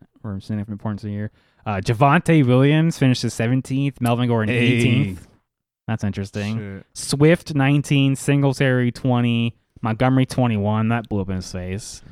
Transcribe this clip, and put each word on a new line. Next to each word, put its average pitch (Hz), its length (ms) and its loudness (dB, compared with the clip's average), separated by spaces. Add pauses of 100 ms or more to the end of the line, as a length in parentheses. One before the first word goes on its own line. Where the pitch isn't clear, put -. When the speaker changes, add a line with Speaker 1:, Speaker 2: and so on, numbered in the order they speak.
(220)
Speaker 1:
for 98 200 -8
significant 104 400 -8
points 107 220 -8
of 107 60 -10
the 101 40 -8
year. 104 180 -8 (340)
Uh, 104 120 -4
Javonte 143 680 2
Williams 143 520 4
finished 127 240 2
his 117 120 -2
seventeenth, 131 680 -2
Melvin 120 260 0
Gordon, 113 260 0
Speaker 2:
Hey. 120 80 0
Speaker 1:
eighteenth. 113 680 0 (580)
That's 113 200 -4
interesting. 104 540 -6
Speaker 3:
Shit. 98 340 -12
Speaker 1:
Swift, 156 640 0
nineteen, 139 600 2
Singletary, 135 760 2
twenty, 120 640 0 (280)
Montgomery, 127 440 2
twenty-one. 110 640 0
That 117 220 -2
blew 101 100 -2
up 92 100 -4
in 92 60 -4
his 92 160 -8
face. 92 500 -10 (100)